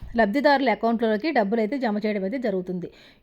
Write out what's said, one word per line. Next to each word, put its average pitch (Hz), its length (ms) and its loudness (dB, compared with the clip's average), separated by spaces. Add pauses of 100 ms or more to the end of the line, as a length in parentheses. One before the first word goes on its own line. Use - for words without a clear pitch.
(160)
లబ్ధిదారుల 262 540 4
అకౌంట్లలోకి 226 600 0
డబ్బులు 226 300 2
అయితే 214 160 -2
జమ 226 200 -2
చేయడం 208 260 -2
అయితే 196 140 -4
జరుగుతుంది. 185 540 -4 (320)